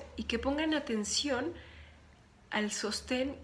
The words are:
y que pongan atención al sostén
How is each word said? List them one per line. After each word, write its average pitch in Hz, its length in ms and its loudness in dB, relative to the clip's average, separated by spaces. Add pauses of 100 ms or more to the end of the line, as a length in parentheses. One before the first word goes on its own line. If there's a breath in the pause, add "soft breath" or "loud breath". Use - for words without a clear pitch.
(160)
y 214 80 -4
que 226 140 0
pongan 294 360 2
atención 277 800 0 (960 loud breath)
al 208 200 2
sostén 254 720 0